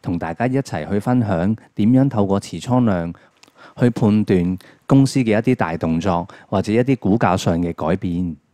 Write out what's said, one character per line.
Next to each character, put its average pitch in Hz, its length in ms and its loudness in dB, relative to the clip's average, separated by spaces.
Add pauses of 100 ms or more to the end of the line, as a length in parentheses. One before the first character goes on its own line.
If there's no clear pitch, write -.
同 - 160 -4
大 82 160 -6
家 117 140 -2
一 131 100 -2
齊 82 320 -6
去 101 100 0
分 123 200 0
享 104 360 0 (200)
點 107 140 2
樣 131 200 4
透 104 160 0
過 98 140 0
持 - 200 -10
倉 123 260 0
量 87 280 -2 (640)
去 123 120 4
判 107 320 2
斷 92 340 0 (300)
公 135 180 6
司 135 140 -2
嘅 110 180 2
一 113 60 0
啲 127 100 2
大 82 240 -4
動 82 220 -2
作， 87 280 -2 (220)
或 101 100 0
者 101 140 -2
一 113 60 4
啲 127 180 0
股 107 220 0
價 95 180 2
上 90 240 0
嘅 85 140 -4
改 80 220 -2
變。 87 380 -4 (180)